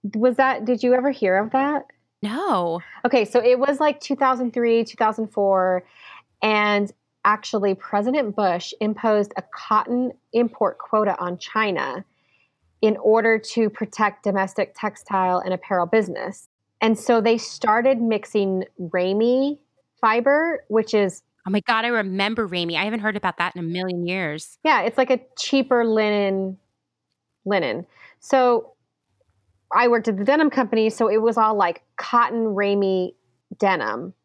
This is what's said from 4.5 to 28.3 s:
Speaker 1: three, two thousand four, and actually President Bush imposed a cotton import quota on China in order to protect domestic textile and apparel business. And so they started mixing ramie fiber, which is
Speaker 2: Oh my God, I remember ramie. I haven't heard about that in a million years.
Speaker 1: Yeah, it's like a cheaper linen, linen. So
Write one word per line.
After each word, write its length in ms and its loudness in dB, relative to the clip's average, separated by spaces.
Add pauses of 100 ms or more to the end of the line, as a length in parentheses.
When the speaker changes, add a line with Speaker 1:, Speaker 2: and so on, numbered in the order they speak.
Speaker 1:
three, 320 2
two 120 -12
thousand 320 0
four, 560 2 (580)
and 500 2 (320)
actually 500 0
President 600 -2
Bush 440 -2
imposed 580 0
a 40 -8 (120)
cotton 580 -2 (220)
import 440 0
quota 400 0
on 200 -6
China 640 -4 (800)
in 160 2
order 400 4
to 320 0
protect 540 -4
domestic 500 -2
textile 640 -2
and 160 -4
apparel 320 -2
business. 640 -2 (340)
And 160 2
so 220 2
they 160 2
started 640 0
mixing 640 -2 (140)
ramie 800 0 (420)
fiber, 680 2
which 260 0
is 280 0 (240)
Speaker 2:
Oh 40 -6
my 100 0
God, 240 -2
I 40 -2
remember 580 -2
ramie. 320 -4
I 60 -2
haven't 160 -4
heard 160 -4
about 200 -4
that 180 -4
in 60 -10
a 80 -6
million 380 -4
years. 580 -6
Speaker 1:
Yeah, 180 4
it's 140 -2
like 140 0
a 100 2 (180)
cheaper 460 0
linen, 720 0 (880)
linen. 420 -2 (340)
So 520 0 (1000)